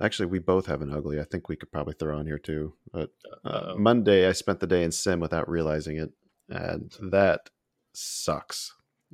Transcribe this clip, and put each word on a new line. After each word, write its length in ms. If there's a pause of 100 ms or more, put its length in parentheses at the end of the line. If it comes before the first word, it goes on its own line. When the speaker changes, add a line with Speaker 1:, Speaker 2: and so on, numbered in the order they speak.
Speaker 1:
actually, 260
we 120
both 260
have 160
an 100
ugly 280
I 40
think 260
we 60
could 160
probably 220
throw 260
in 60
here 140
too. 340 (180)
But, 200 (320)
uh, 60
Speaker 2:
Uh-oh. 280
Speaker 1:
Monday, 500
I 40
spent 280
the 80
day 160
in 80
sim 280
without 300
realizing 480
it, 140 (380)
and 420 (200)
that 380 (440)
sucks, 800 (400)